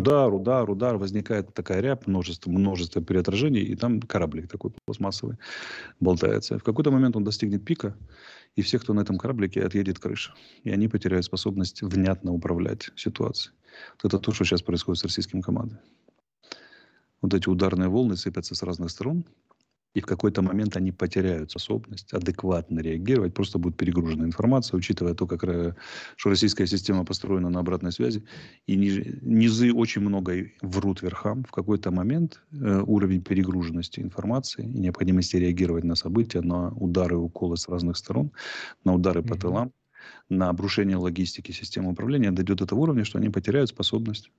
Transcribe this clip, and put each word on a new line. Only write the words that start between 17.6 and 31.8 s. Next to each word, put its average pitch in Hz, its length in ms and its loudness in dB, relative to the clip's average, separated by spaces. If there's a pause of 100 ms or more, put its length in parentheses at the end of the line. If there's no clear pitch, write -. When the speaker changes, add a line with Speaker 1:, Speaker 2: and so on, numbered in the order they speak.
Speaker 1:
волны 107 280 2
сыпятся 90 380 -6
с - 80 -6
разных 85 280 -6
сторон, 165 340 -4 (680)
и 101 60 2
в - 60 -10
какой-то 98 360 0
момент 101 340 0
они 92 160 0
потеряют 90 580 -2
способность - 640 -8
адекватно 85 680 -2
реагировать, 87 540 0
просто 95 240 -2
будет 87 180 0
перегружена 82 480 0
информация, 113 540 2
учитывая 87 360 -2
то, 90 120 -2
как 87 160 -4
ра-, 85 340 0 (400)
что - 140 0
российская 104 360 4
система 92 380 0
построена 92 460 -2
на 90 100 0
обратной 90 320 0
связи, 110 320 -2 (440)
и 98 80 2
ниж-, 98 460 2
низы 117 500 6
очень 117 300 2
много 92 460 0 (140)
врут 95 400 0
верхам. 107 420 -4
В - 60 -14
какой-то 98 400 0